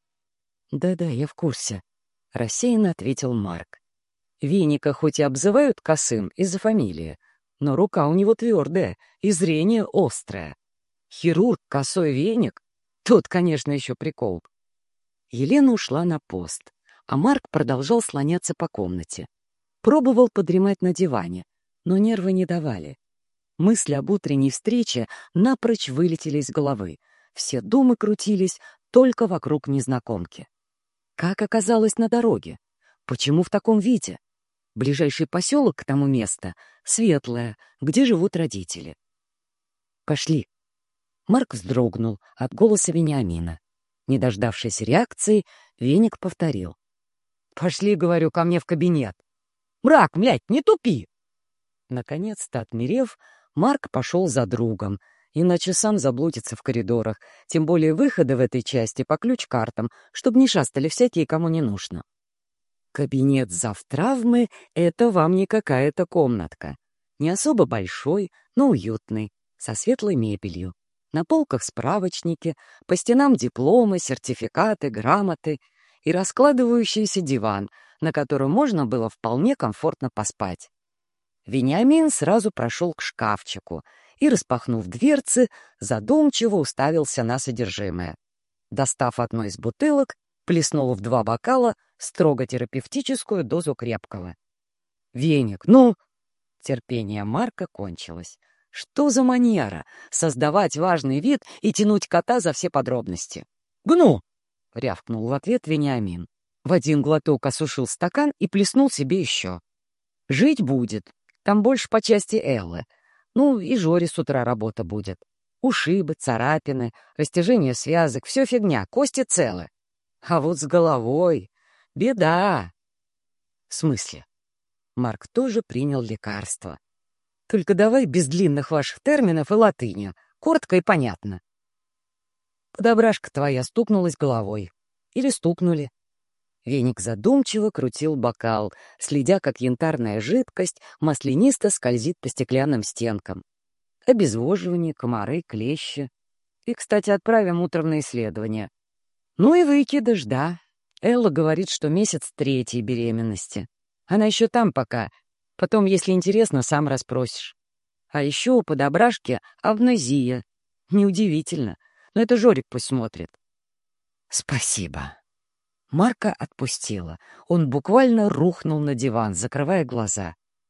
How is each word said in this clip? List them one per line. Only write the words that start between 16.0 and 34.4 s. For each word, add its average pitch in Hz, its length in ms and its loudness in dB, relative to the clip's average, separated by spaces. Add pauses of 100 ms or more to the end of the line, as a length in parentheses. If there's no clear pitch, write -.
на 165 240 -2
пост — - 440 -10 (360)
а 123 80 0
Марк 262 340 2
продолжал 135 520 0
слоняться 151 540 -2
по 170 120 -6
комнате. 90 580 -8 (540)
Пробовал 247 500 6
подремать 185 520 0
на 180 100 2
диване, 95 500 -2 (420)
но 180 120 2
нервы 202 360 2
не 185 120 0
давали. 127 540 -6 (580)
Мысли 175 380 2
об 139 160 -4
утренней 139 400 2
встрече 214 580 -2 (240)
напрочь 233 560 2
вылетели 156 500 -2
из 139 120 -4
головы. 107 480 -4 (340)
Все - 300 -6
думы 247 340 4
крутились 202 640 -2 (300)
только 254 360 6
вокруг 151 420 -2
незнакомки. 123 800 -4 (720)
Как 180 240 -4
оказалась 220 560 2
на 226 140 0
дороге? 208 480 0 (480)
Почему 143 360 0
в - 60 -2
таком 214 300 2
виде? 196 400 0 (560)